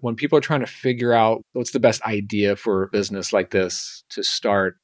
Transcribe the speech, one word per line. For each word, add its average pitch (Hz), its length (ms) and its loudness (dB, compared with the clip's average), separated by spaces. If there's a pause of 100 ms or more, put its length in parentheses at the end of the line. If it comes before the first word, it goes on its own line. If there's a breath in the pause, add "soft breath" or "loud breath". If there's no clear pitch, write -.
when 120 140 -4
people 151 220 2
are 143 40 4
trying 147 180 -2
to 120 80 -4
figure 120 460 0
out 113 280 4 (120)
what's 123 180 -6
the 135 80 -2
best 117 240 2
idea 101 520 0
for 95 280 0
a 95 60 -4
business 98 440 -4
like 95 160 2
this - 600 -4
to - 140 -8
start, 98 600 0